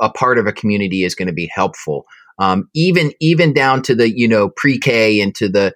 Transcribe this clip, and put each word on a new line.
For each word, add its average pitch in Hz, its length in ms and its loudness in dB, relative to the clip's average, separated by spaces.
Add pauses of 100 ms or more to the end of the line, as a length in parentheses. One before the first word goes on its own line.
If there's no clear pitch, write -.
a 110 100 0
part 127 260 0
of 110 100 2
a 104 60 -2
community 101 520 -2
is 90 100 -2
gonna 92 180 -6
be 82 220 -6
helpful. 80 500 -4 (340)
Um, 95 360 0
even, 165 460 0
even 160 320 2
down 135 300 0
to 131 120 0
the, 113 160 2
you 117 160 0
know, 104 300 2
pre-K 113 640 2
and 98 160 -2
to 107 120 -2
the, 98 280 0